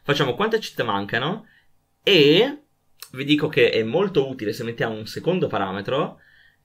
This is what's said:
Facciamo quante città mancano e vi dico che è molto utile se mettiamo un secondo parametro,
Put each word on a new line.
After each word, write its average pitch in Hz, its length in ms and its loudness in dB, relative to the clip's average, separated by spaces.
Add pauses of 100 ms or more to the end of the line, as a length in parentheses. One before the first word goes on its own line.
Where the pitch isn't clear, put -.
Facciamo 139 320 0
quante 220 260 0
città - 220 -8
mancano 117 640 -4 (560)
e 196 600 4 (500)
vi 127 120 -8
dico 147 220 2
che 120 240 4
è 110 140 2
molto 143 440 0
utile 113 240 -6
se 117 120 -10
mettiamo 117 300 -4
un 107 120 -10
secondo 160 400 -2
parametro, 107 760 -4 (440)